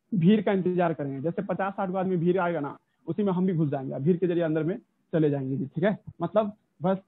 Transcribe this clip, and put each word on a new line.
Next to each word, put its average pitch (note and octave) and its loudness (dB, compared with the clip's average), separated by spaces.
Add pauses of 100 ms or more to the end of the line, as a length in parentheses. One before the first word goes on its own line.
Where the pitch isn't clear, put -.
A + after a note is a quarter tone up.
(120)
भीड़ G#3 6
का G#3 0
इंतजार F3+ 2
करेंगे। C#3 -6
जैसे E3+ -4
पचास F#3+ -4
साठ G3 -4
गो F#3+ -4
आदमी F#3 0
भीड़ F3 2
आएगा F3 0
ना, C#3 -6 (300)
उसी E3 -2
में G3 2
हम F#3 2
भी F#3+ 2
घुस D#3+ 2
जाएंगे, C#3 -4
भीड़ E3 2
के F3+ -2
जरिए F3 0
अंदर D#3 0
में F3+ -2 (340)
चले D#3 2
जाएंगे C3+ -4
जी, C3+ -4
ठीक D#3 -4
है। G#3 2 (240)
मतलब G#3 0 (300)
बस F#3+ 0